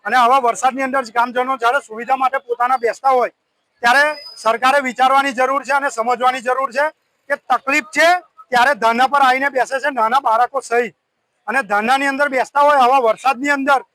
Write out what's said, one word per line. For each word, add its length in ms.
અને 120
આવા 300
વરસાદની 400
અંદર 240
ગ્રામજનો 460
જ્યારે 240
સુવિધા 360
માટે 220
પોતાના 380
બેસતા 400
હોય 140
ત્યારે 200
સરકારે 440
વિચારવાની 580
જરૂર 240
છે 100
અને 160
સમજવાની 520
જરૂર 300
છે 140
કે 60
તકલીફ 460
છે 120
ત્યારે 260
ધરણા 320
પર 140
આવીને 280
બેસે 300
છે, 120
નાના 300
બાળકો 400
સહિત, 340
અને 160
ધરણાની 500
અંદર 160
બેસતા 320
હોય 180
આવા 280
વરસાદની 420
અંદર 320